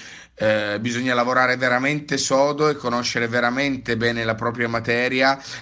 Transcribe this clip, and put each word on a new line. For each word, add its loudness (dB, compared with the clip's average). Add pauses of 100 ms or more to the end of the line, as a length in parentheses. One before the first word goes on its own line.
(400)
eh, 0
bisogna -2
lavorare 2
veramente 0
sodo 2
e 0
conoscere -2
veramente 0
bene 0
la 0
propria -2
materia 2 (240)